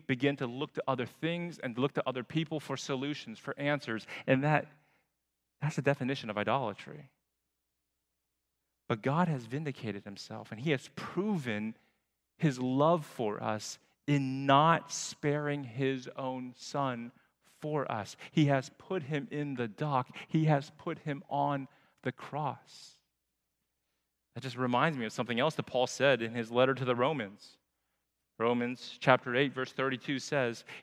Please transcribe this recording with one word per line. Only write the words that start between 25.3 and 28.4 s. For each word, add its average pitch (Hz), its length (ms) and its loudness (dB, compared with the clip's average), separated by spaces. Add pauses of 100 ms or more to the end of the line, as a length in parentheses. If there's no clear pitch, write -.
else 156 160 2
that - 80 -2
Paul 123 240 0
said 131 340 4
in 117 140 -4
his 117 160 -4
letter 127 240 4
to 127 100 -4
the 123 100 2
Romans. 120 640 -2 (800)
Romans 120 640 -2